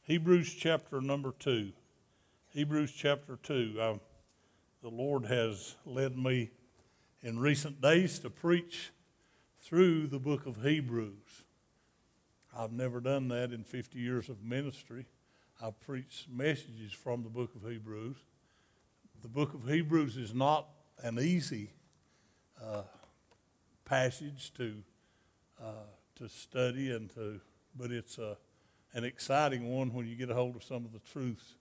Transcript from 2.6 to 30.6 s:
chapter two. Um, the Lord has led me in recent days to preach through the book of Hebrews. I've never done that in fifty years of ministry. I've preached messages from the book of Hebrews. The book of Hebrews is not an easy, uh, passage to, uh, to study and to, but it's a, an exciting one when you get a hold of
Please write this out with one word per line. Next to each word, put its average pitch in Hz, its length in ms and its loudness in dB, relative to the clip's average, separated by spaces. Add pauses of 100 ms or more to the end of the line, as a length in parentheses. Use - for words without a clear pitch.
chapter 143 500 0
two. 117 400 0
Um, 110 200 0 (800)
the 120 80 -10
Lord 127 380 -2
has 113 580 0
led 127 320 -2
me 127 340 2 (720)
in 117 180 -4
recent 143 400 2
days 165 400 6
to 123 100 -8
preach - 640 0 (680)
through 165 460 6
the 139 120 -4
book 139 260 0
of 110 160 -8
Hebrews. 117 840 -2 (1080)
I've 113 200 -4
never 123 260 -2
done 131 300 0
that 120 240 -2
in 113 100 -8
fifty 127 360 -10
years 120 280 -2
of 107 160 -12
ministry. 127 640 -6 (580)
I've 110 160 -8
preached - 500 -10
messages 123 640 -4
from 120 320 -4
the 113 60 -10
book 120 260 -6
of 113 60 -14 (100)
Hebrews. 110 460 -10 (1040)
The 120 80 -14
book 147 240 0
of 123 160 -8
Hebrews 151 480 2
is 113 160 -6
not 143 340 4 (340)
an 117 160 -2
easy, 135 520 2 (920)
uh, 110 200 -6 (1040)
passage 135 680 0
to, 107 280 -6 (800)
uh, 107 240 -14 (280)
to 120 120 -12
study 127 640 -2
and 110 200 -6
to, 107 280 -8 (380)
but 123 140 -6
it's 120 260 -8
a, 107 180 -8 (580)
an 117 100 -4
exciting 131 680 0
one 127 240 0
when 120 140 -4
you 117 80 -8
get 123 140 -6
a 123 40 0
hold 123 220 0
of 110 80 -12